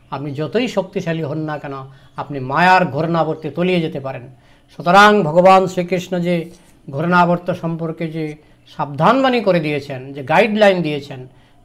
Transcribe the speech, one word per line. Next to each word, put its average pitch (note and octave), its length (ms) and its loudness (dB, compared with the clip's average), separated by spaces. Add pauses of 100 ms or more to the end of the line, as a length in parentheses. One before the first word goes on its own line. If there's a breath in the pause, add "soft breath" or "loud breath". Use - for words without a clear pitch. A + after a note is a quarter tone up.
(100)
আপনি C#3+ 200 -8
যতই D#3 380 -4
শক্তিশালী F3 540 -4
হন D3+ 160 -6
না D3+ 200 -6
কেন, C#3+ 140 -12 (440 soft breath)
আপনি C#3+ 240 -8
মায়ার F3 440 4
ঘূর্ণাবর্তে D#3 640 -2
তলিয়ে F3+ 300 0
যেতে D#3 200 -6
পারেন। C3 220 -10 (540 soft breath)
সুতরাং G3+ 460 6
ভগবান F3+ 440 6
শ্রীকৃষ্ণ F3+ 520 -4
যে E3+ 320 -2 (400 soft breath)
ঘূর্ণাবর্ত F3 600 0
সম্পর্কে E3 580 -6
যে D#3 280 -8 (400 soft breath)
সাবধানবাণী A3 640 0
করে F#3 200 2
দিয়েছেন, C#3 520 -6
যে C#3+ 100 -12
গাইডলাইন G3 600 4
দিয়েছেন, C#3+ 460 -6 (360 soft breath)